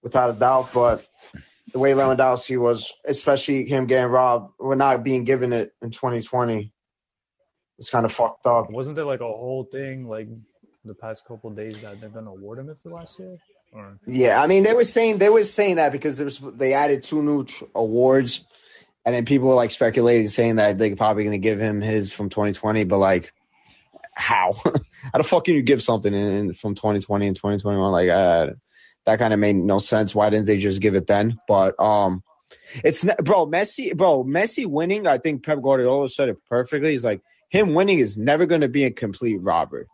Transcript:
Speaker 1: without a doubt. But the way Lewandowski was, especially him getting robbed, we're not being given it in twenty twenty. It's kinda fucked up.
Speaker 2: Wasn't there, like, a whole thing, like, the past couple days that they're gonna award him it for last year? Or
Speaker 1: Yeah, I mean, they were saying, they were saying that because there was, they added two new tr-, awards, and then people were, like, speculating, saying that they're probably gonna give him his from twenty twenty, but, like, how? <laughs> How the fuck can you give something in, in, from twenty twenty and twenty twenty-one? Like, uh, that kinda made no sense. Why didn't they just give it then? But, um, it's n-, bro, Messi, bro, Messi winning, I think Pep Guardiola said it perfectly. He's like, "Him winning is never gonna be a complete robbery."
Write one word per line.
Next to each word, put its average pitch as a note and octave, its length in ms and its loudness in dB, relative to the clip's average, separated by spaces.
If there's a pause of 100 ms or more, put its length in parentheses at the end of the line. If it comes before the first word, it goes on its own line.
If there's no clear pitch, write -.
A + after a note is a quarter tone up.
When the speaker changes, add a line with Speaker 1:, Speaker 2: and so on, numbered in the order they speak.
Speaker 1:
without B2 280 0
a A#2 40 -4
doubt. B2+ 400 2
But A#2+ 320 2 (680)
the C3 60 -4
way C#3 120 4
Lewandowski C3 680 2
was, A#2 340 0 (120)
especially C#3 600 0
him C3 200 -2
getting B2 260 2
robbed, B2 480 2
we're C3 160 -2
not C3 280 2
being C3 200 -2
given B2 300 0
it A2+ 180 -4 (100)
in A#2 100 -12
twenty A#2+ 300 -6
twenty. A2+ 520 -4 (1040)
It's - 140 -18
kinda A#2 180 0
fucked - 380 -4
up. A#2+ 240 2
Speaker 2:
Wasn't C3 240 -8
there, D3+ 100 -6
like, C3 160 -6
a A#2+ 40 -10
whole B2 460 -8
thing, C3 380 -12
like, A2 180 -10 (580)
the G#2+ 100 -18
past A2 300 -16
couple A2+ 260 -18
days G#2+ 300 -14
that G#2 200 -18
they're G#2+ 80 -20
gonna A2 220 -18
award G2 280 -18
him C#3 100 -16
it D3+ 120 -20
for E3+ 100 -20
last E3+ 280 -20
year? F#3 180 -20 (360)
Or G2+ 340 -20
Speaker 1:
Yeah, B2 340 4
I D3+ 60 2
mean, G3 160 4
they G#3+ 100 4
were A#3+ 120 4
saying, A3+ 340 0
they G3+ 100 4
were A3 140 6
saying G3+ 320 0
that D3+ 160 2
because C#3 260 -6
there C#3+ 80 -4
was, C3+ 140 -10
they C3 340 -2
added C#3+ 300 2
two D#3 180 -2
new D3 220 0
tr-, - 220 -14 (100)
awards, A#2+ 680 2 (600)
and A#2+ 80 0
then B2 120 -2
people C3 240 2
were, C3 60 6
like, A#2+ 160 4
speculating, A#2 580 2
saying A2+ 260 2
that G#2 240 2
they're G#2+ 160 0
probably G#2+ 300 0
gonna G#2 120 -2
give G2+ 220 -2
him G#2+ 220 -2
his G#2+ 320 -4
from G2+ 160 -6
twenty G#2 240 -2
twenty, G#2+ 320 -2
but, G2 140 0
like, F#2+ 340 2 (840)
how? G2+ 380 0
<laughs> - 100 -10 (500)
How C3+ 60 2
the D#3 40 2
fuck E3+ 220 2
can F3 80 2
you D3 80 4
give A#2+ 220 4
something G#2 300 0
in, G2+ 200 0
in, G2+ 220 -2
from G#2 180 -6
twenty G2+ 260 0
twenty G2+ 280 -2
and F#2+ 100 -2
twenty G2+ 220 -2
twenty-one? G2 320 0
Like, F2+ 180 2
uh, F2 380 4 (580)
that A2 140 2
kinda A2 180 2
made G#2 180 2
no G2 240 2
sense. G#2+ 360 -2
Why G#2 160 4
didn't G#2+ 160 0
they G#2 100 2
just F#2+ 240 -2
give G2 140 2
it F#2+ 120 0
then? G#2+ 300 0 (100)
But, F#2+ 320 2
um, G2 440 2 (600)
it's D3+ 220 0
n-, G3+ 180 2
bro, F3 220 2
Messi, F#3+ 500 -4
bro, D3+ 280 2
Messi G3 420 -2
winning, F3+ 420 -2
I C#3 120 2
think D3 260 -6
Pep D3+ 160 -4
Guardiola C3 480 0
said C3+ 200 -2
it F#2+ 80 -6 (120)
perfectly. C3+ 440 -2
He's B2 120 -4
like, G#2 160 -2 (280)
"Him F#3+ 260 2
winning F#3+ 240 4
is G#2 180 0
never C#3+ 300 2
gonna D3+ 200 2
be C#3 180 0
a A#2+ 60 0
complete G#2+ 460 -6
robbery." D#2+ 560 -2